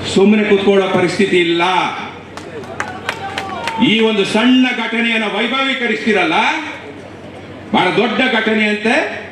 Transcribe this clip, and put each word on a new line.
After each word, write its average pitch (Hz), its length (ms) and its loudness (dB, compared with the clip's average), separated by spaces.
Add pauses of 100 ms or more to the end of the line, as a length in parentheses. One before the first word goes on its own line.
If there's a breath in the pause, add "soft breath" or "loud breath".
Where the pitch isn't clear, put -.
(160)
ಸುಮ್ಮನೆ 208 280 6
ಕೂತ್ಕೊಳ್ಳೋ 196 460 4
ಪರಿಸ್ಥಿತಿ 180 500 2
ಇಲ್ಲ. 170 220 2 (2250)
ಈ 214 120 2
ಒಂದು 214 260 2
ಸಣ್ಣ 254 420 4 (160)
ಘಟನೆಯನ್ನು 220 540 -2
ವೈಭವೀಕರಿಸ್ತೀರಲ್ಲ, 226 960 0 (1400)
ಬಹಳ 185 160 2 (100)
ದೊಡ್ಡ 226 380 2
ಘಟನೆ 214 320 2
ಅಂತೆ. 226 640 -2